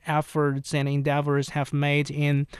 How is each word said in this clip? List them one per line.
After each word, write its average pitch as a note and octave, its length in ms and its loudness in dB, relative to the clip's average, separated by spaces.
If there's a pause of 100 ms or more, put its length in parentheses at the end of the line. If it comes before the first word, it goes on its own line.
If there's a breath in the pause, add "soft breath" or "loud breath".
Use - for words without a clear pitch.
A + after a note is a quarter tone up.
efforts D3 680 0
and C#3 140 0
endeavors C#3+ 600 0
have C#3+ 220 -4
made C#3+ 380 2
in D3 360 2 (140)